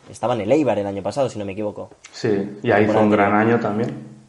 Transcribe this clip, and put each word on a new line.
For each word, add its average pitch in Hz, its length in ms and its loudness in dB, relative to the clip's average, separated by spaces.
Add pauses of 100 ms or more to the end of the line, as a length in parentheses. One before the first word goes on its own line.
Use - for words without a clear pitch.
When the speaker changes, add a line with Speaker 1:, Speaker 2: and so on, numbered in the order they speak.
(120)
Speaker 1:
estaba 113 220 -4
en 113 80 -2
el 98 100 -4
Eibar 131 260 2
el 101 80 2
año 98 160 -4
pasado, 113 280 -2
si 107 100 -10
no 101 60 -8
me 98 80 -8
equivoco. 101 380 -8 (200)
Speaker 2:
Sí, 101 500 -4
y 120 100 0
ahí 104 120 6
hizo 107 80 2
un 107 60 2 (120)
Speaker 1:
Temporada 101 200 4
Speaker 2:
gran 104 100 2
Speaker 1:
anterior. 113 200 2
Speaker 2:
año - 20 -
también. 110 520 -4 (160)